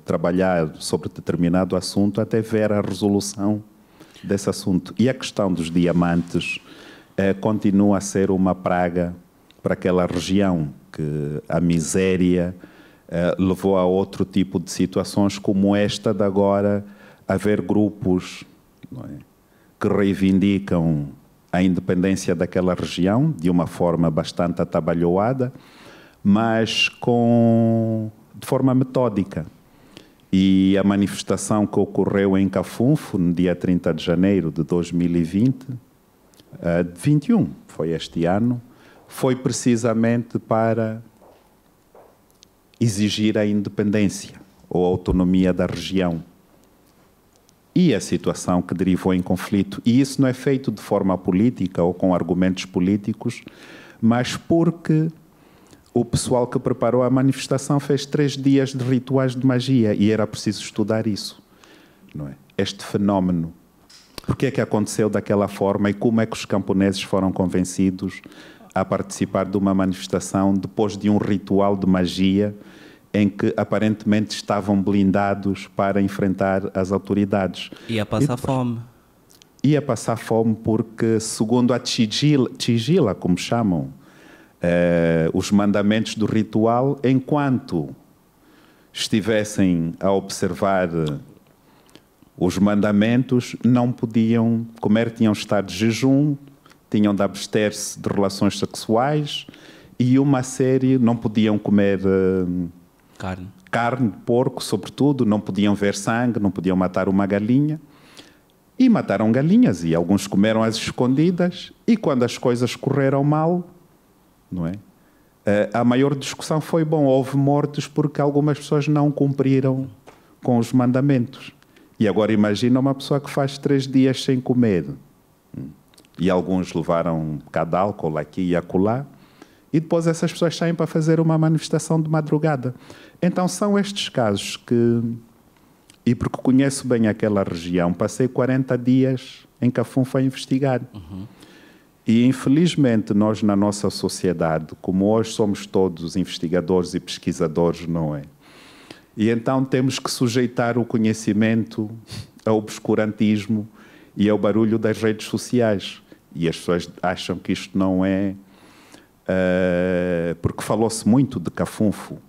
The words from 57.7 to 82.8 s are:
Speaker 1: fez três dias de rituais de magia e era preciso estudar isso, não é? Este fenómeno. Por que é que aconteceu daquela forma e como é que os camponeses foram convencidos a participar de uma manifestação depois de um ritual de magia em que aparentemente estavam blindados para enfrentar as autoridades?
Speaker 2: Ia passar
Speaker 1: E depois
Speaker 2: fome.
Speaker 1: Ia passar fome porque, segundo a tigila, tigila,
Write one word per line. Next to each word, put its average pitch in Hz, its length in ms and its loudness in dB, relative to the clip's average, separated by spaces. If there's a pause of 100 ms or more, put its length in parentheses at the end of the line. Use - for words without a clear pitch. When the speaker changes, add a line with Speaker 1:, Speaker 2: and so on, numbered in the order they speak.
Speaker 1:
fez 139 260 -2
três 147 280 0
dias 135 380 2
de 131 120 -6
rituais 127 540 0
de 127 100 0
magia 123 480 2
e 101 160 2
era 107 160 2
preciso - 340 -4
estudar 110 460 -2
isso, - 340 -6 (720)
não - 140 -10
é? - 80 -14 (220)
Este - 280 -6
fenómeno. 92 680 0 (760)
Por - 80 -2
que 135 120 -2
é 127 40 -2
que - 100 -2
aconteceu 107 480 0
daquela 101 380 0
forma 101 420 0
e 101 60 0
como 113 260 0
é 110 60 0
que 110 100 -8
os - 80 -10
camponeses 98 580 0
foram 92 280 0
convencidos 92 920 -2 (540)
a 95 100 0
participar 95 600 -2
de 92 120 -2
uma 98 160 2
manifestação 95 800 0
depois 98 440 -2
de 101 120 -2
um 104 80 4
ritual 101 600 0
de 95 100 -2
magia 95 720 2 (560)
em 104 140 2
que 104 300 -2
aparentemente 104 800 -2
estavam 101 440 0
blindados 98 840 0
para 98 340 0
enfrentar 98 720 0
as 95 180 -2
autoridades? 98 800 -2 (180)
Speaker 2:
Ia 107 160 -2
passar 107 180 -2
Speaker 1:
E 143 40 2
depois 123 140 -4
Speaker 2:
fome. 123 400 -4 (840)
Speaker 1:
Ia 143 180 4
passar 117 340 -4
fome 113 380 0
porque, 113 640 0
segundo 117 540 0
a 120 60 0
tigila, 120 800 0
tigila, 117 580 0